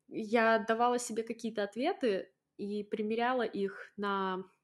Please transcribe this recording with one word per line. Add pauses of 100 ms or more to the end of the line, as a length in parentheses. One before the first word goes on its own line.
я
давала
себе
какие-то
ответы (240)
и
примеряла
их
на (200)